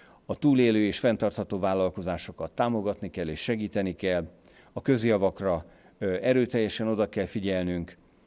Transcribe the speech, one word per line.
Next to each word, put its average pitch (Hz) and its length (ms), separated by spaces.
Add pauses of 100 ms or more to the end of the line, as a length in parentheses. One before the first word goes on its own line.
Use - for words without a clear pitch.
(260)
a - 120
túlélő 120 460
és 98 140
fenntartható 104 600
vállalkozásokat 92 920
támogatni 107 580
kell 87 180
és 78 120
segíteni 104 540
kell, 87 360 (420)
a - 100
közjavakra, 98 840 (320)
ö, 95 240
erőteljesen 120 640
oda 107 200
kell 98 180
figyelnünk, 90 680 (300)